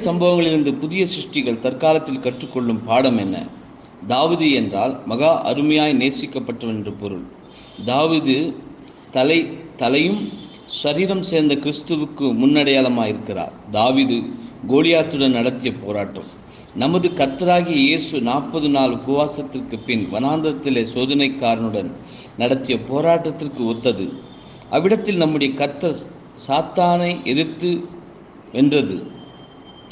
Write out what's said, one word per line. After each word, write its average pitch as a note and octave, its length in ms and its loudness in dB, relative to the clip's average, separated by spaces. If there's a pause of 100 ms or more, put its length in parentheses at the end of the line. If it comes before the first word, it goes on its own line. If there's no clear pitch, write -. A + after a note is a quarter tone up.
சம்பவங்களிலிருந்து E3+ 720 2
புதிய F3 260 0
சிருஷ்டிகள் B2 540 -4
தற்காலத்தில் C3+ 600 0
கற்றுக்கொள்ளும் B2 680 -4
பாடம் A#2+ 320 4
என்ன? F#2+ 400 -4 (500)
தாவீது D#3 440 4
என்றால் A2+ 540 0
மகா C#3 400 2
அருமையாய் D3+ 520 2
நேசிக்கப்பட்டவன் A#2+ 760 -2
என்று G2+ 160 -6
பொருள். G2 300 -8 (640)
தாவீது C#3+ 680 2 (580)
தலை, C#3+ 360 2 (300)
தலையும் D#3+ 520 2 (360)
சரீரம் F3+ 580 -2
சேர்ந்த D3+ 320 2
கிறிஸ்துவுக்கு D3 640 -4
முன்னடையாளமாயிருக்கிறார். B2 1300 2 (200)
தாவீது A#2+ 500 2 (460)
கோலியாத்துடன் D3+ 640 4
நடத்திய B2 420 0
போராட்டம் G2+ 500 -6 (520)
நமது E3+ 340 2
கர்த்தராகிய F3 640 2
இயேசு D3 460 2
நாற்பது D3 480 -2
நாள் C3 260 2
உபவாசத்திற்கு C3+ 880 -4
பின் A2 260 -2
வனாந்தரத்திலே C3+ 840 0
சோதனைக்காரனுடன் A#2+ 1000 0 (460)
நடத்திய B2 420 2 (100)
போராட்டத்திற்கு D#3 760 0
ஒத்தது. A2+ 480 -2 (560)
அவ்விடத்தில் G3 480 2
நம்முடைய D3+ 360 2
கர்த்தர் C#3+ 420 -2 (520)
சாத்தானை F3 760 0
எதிர்த்து D#3+ 600 -2 (640)
வென்றது A#2+ 520 2 (880)